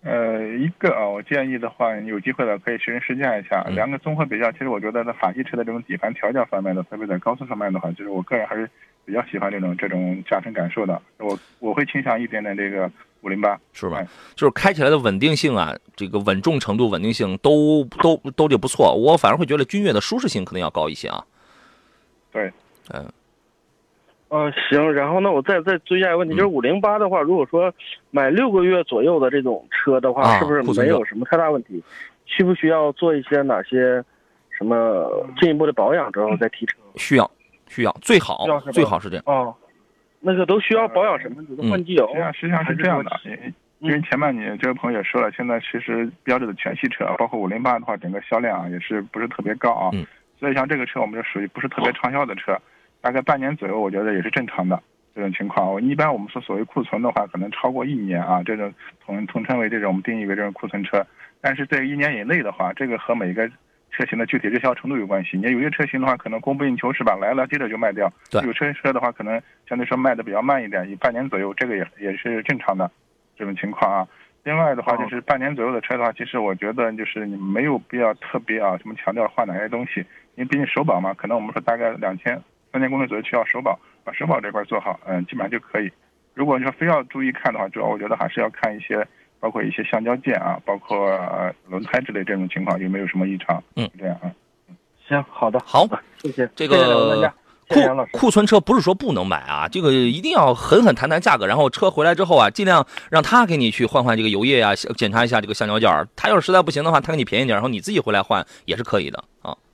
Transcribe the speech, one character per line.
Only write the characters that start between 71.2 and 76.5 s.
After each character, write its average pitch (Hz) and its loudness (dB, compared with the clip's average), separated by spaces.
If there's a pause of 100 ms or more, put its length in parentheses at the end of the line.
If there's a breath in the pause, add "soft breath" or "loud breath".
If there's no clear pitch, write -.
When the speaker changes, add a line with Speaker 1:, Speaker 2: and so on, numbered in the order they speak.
Speaker 1:
左 104 -4
右， 98 -4
这 127 -2
个 113 -4
也， 90 -4 (120)
也 98 -6
是 117 -4
正 135 -4
常 98 -2
的 92 -4 (460)
这 107 -10
种 98 -6
情 101 -8
况 101 0
啊。 95 -2 (340 soft breath)
另 151 -4
外 156 2
的 120 -6
话， 120 0
Speaker 3:
哦。 117 -4
Speaker 1:
就 110 -6
是 123 -6
半 127 -2
年 139 -4
左 120 -4
右 127 -2
的 117 -2
车 127 -4
的 120 -2
话， 113 0
其 - -10
实 127 -6
我 101 0